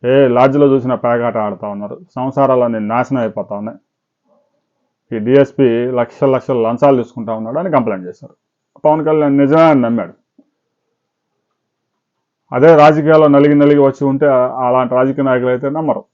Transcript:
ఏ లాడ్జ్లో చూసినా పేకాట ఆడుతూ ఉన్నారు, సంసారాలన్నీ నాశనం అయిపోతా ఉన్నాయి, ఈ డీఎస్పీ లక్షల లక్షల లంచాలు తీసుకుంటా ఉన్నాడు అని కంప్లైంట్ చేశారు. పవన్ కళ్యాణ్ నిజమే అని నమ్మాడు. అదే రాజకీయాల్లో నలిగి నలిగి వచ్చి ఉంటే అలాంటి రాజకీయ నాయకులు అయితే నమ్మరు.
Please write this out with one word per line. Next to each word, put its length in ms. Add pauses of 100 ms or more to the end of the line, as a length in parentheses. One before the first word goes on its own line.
(100)
ఏ 40 (220)
లాడ్జ్లో 380
చూసినా 200 (120)
పేకాట 300 (100)
ఆడుతూ 280
ఉన్నారు, 220 (200)
సంసారాలన్నీ 640 (120)
నాశనం 320
అయిపోతా 360
ఉన్నాయి, 180 (1400)
ఈ 120
డీఎస్పీ 420 (320)
లక్షల 360
లక్షల 300
లంచాలు 360
తీసుకుంటా 380
ఉన్నాడు 220
అని 140
కంప్లైంట్ 340
చేశారు. 240 (500)
పవన్ 240
కళ్యాణ్ 340
నిజమే 300
అని 140
నమ్మాడు. 280 (2500)
అదే 140 (140)
రాజకీయాల్లో 500
నలిగి 280
నలిగి 260
వచ్చి 140 (100)
ఉంటే 160 (400)
అలాంటి 300
రాజకీయ 300
నాయకులు 280
అయితే 200
నమ్మరు. 260 (120)